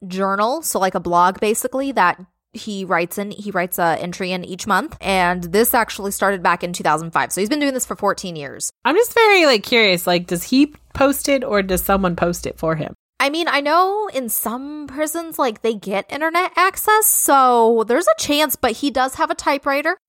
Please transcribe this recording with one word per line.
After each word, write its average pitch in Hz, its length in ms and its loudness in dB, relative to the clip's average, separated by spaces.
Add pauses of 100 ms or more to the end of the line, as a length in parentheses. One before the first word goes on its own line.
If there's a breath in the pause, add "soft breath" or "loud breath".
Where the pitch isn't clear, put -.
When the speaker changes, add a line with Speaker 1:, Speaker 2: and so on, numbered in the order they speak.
Speaker 1:
journal, 196 560 -2
so, - 160 -2
like, 190 160 2
a 185 40 -2
blog, 175 400 2
basically, 262 520 -2
that 180 280 2 (340)
he 202 320 -8
writes 175 320 -2
in. 202 140 -6
He 202 200 -10
writes 180 280 -4
a 165 220 2
entry 180 300 -6
in 180 140 -6
each 180 200 -12
month, 208 360 -2
and 180 420 0
this 196 300 2
actually 214 380 -2
started 196 300 -2
back 175 220 2
in 175 80 -6
two - 120 -8
thousand 165 280 0
five. 131 220 -2
So 180 80 -2
he's 208 80 -2
been 294 100 0
doing 277 140 0
this 254 120 -4
for 208 120 -8
fourteen 185 400 -4
years. 139 340 -10 (140)
Speaker 2:
I'm 277 100 2
just 466 180 2
very, 415 320 6
like, 233 180 4
curious, 202 440 2
like, 180 200 2
does 175 160 -2
he 285 300 2 (200)
post 277 340 0
it 269 160 2
or 202 180 0
does 190 220 -2
someone 196 320 0
post 175 300 -2
it - 120 -8
for 160 200 -2
him? - 160 -6 (260)
Speaker 1:
I 277 100 0
mean, 320 200 -2
I 277 120 0
know 381 520 0
in 262 160 -4
some 277 580 -6
prisons, 311 520 -6
like, 240 240 -2
they 226 100 0
get 196 380 -6
internet 330 440 -2
access, 427 520 2
so 240 800 4
there's 285 200 2
a 640 140 2
chance, 294 340 0
but 240 160 0
he 277 200 -4
does 262 240 -2
have 320 160 -2
a 330 40 -2
typewriter 294 600 -2 (120)